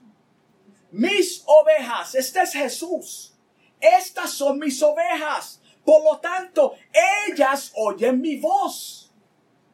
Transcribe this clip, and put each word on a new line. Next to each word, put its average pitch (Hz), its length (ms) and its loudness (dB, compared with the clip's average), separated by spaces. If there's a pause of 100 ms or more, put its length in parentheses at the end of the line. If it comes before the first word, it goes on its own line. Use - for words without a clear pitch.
(920)
mis 349 540 -2
ovejas", 277 680 4
este 262 280 -2
es - 100 -4
Jesús, - 760 -8 (520)
"estas 359 500 0
son 277 300 -2
mis 302 220 -6
ovejas. 302 760 -2 (240)
Por 302 200 6
lo 302 140 2
tanto, 349 560 -2 (520)
ellas 277 480 0
oyen 220 460 -2
mi 311 160 -4
voz. - 760 -4 (600)